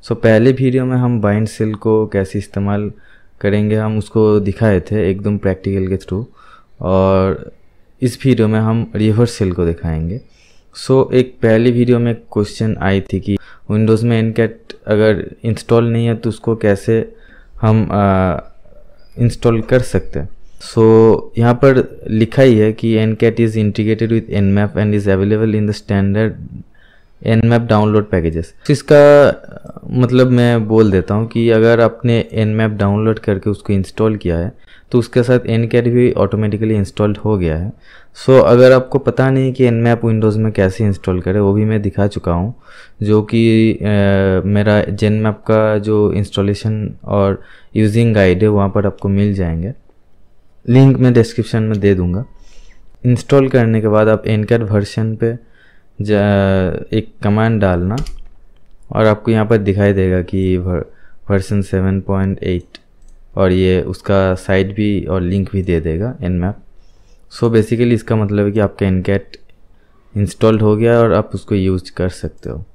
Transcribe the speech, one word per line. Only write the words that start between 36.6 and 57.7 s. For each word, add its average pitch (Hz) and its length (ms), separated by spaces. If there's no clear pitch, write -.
इंस्टॉल्ड 104 420
हो 107 220
गया 80 180
है। 92 160
So, 131 160
अगर 123 300
आपको 127 260
पता 131 320
नहीं 131 220
कि 127 160
nmap 117 360
Windows 110 320
में 110 160
कैसे 98 320
इंस्टॉल 95 360
करें, 92 200
वो 98 120
भी 107 120
मैं 107 180
दिखा 101 240
चुका - 260
हूँ, 92 220
जो 107 200
कि, 110 500
अ, - 120
मेरा 104 400
Genmap 107 500
का 110 320
जो 104 340
इंस्टॉलेशन 104 840
और 98 380
यूजिंग 110 380
गाइड 95 280
है, 107 60
वहाँ 101 200
पर 101 180
आपको 98 220
मिल 98 260
जाएंगे। 87 380
लिंक 131 280
मैं 123 160
डिस्क्रिप्शन 113 500
में 110 180
दे 101 140
दूँगा। 90 320
इंस्टॉल 131 420
करने 113 320
के 110 80
बाद 107 200
आप 107 160
ncat 110 360
वर्जन 107 560
पे 117 220
जा-, 98 960
एक - 180
कमांड 110 380
डालना 92 360